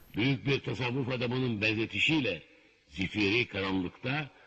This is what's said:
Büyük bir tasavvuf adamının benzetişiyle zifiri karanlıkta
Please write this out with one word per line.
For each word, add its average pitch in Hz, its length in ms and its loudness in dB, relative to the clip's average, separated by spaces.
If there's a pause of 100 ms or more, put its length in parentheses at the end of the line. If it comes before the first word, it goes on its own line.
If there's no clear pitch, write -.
(160)
Büyük 127 320 0
bir 135 160 2
tasavvuf 123 460 -2
adamının 123 520 -2
benzetişiyle 110 800 2 (480)
zifiri 104 580 2
karanlıkta 98 800 -2 (220)